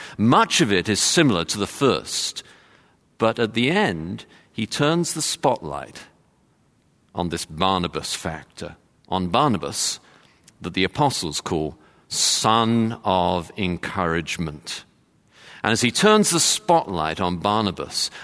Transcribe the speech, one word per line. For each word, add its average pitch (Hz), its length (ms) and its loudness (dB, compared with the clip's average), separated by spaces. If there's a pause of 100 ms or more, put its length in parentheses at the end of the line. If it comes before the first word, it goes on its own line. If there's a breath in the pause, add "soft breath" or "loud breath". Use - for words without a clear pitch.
(180 loud breath)
much 160 440 4
of 110 100 2
it 92 180 2
is 101 100 2
similar 113 460 4
to - 120 -6
the 101 100 -2
first. - 760 -2 (720 soft breath)
But 113 220 2
at 113 140 0
the 123 180 2
end, 110 540 -2 (260 soft breath)
he 110 140 -4
turns 160 480 0
the 156 80 -6
spotlight 73 800 -4 (1080)
on 90 160 -4
this 85 160 -6
Barnabas 87 720 -2
factor, 80 640 -10 (320)
on 92 180 -2
Barnabas 95 720 0 (600 soft breath)
that 85 140 -8
the 92 100 2
apostles 92 560 -2
call 78 360 -4 (300 soft breath)
son 113 960 2
of 90 540 0
encouragement. 82 1300 -4 (800 loud breath)
And 107 80 2
as 113 100 2
he 120 100 2
turns 214 400 6
the 170 80 2
spotlight 87 840 0
on 90 160 0
Barnabas, 98 720 -2 (140 loud breath)